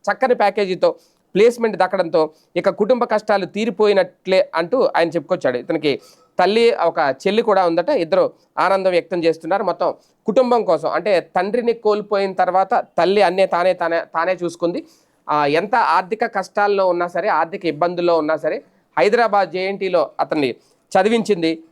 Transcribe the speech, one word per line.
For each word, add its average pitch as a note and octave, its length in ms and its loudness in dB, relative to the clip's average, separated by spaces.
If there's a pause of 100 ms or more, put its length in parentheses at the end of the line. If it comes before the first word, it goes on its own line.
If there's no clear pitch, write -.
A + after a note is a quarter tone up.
(120)
చక్కని A#3+ 240 0
ప్యాకేజీతో G3 600 0 (400)
ప్లేస్‌మెంట్ A3+ 420 2
దక్కడంతో F3 520 0 (260)
ఇక F3+ 140 0
కుటుంబ A3 340 0
కష్టాలు G#3 420 -2
తీరిపోయినట్లే G3 1080 0
అంటూ E3+ 400 0
ఆయన E3 140 2
చెప్పుకొచ్చాడు. C#3 480 -2
ఇతనికి D3 420 -2 (400)
తల్లి, A3+ 360 2
ఒక D#3 400 0 (120)
చెల్లి G#3 140 2
కూడా F#3+ 260 2
ఉందట. E3+ 220 0
ఇద్దరు F3 440 0 (260)
ఆనందం F#3 320 2
వ్యక్తం E3+ 320 -2
చేస్తున్నారు. E3 400 -2
మొత్తం E3+ 300 -2 (320)
కుటుంబం A#3+ 380 2
కోసం, D#3+ 260 0
అంటే F3 300 0
తండ్రిని G3+ 540 -2
కోల్పోయిన G#3 600 -2
తర్వాత F#3 520 0 (120)
తల్లి F#3+ 240 2
అన్నే F#3 240 4
తానే, F#3 280 0
తానే, E3+ 260 -2
తానే E3+ 340 -4
చూసుకుంది. F3 520 -6 (440)
ఆ, D3+ 160 2
ఎంత F3 300 0
ఆర్థిక F#3 500 0
కష్టాల్లో G3+ 600 0
ఉన్నా F3 200 0
సరే, F3 200 -4
ఆర్థిక E3 380 -2
ఇబ్బందుల్లో F3 520 0
ఉన్నా D#3 200 -2
సరే, E3+ 260 -6 (360)
హైదరాబాద్ G3+ 520 2
జేఎన్టీలో F#3 680 -2
అతన్ని C#3+ 360 -2 (360)
చదివించింది. F#3+ 800 0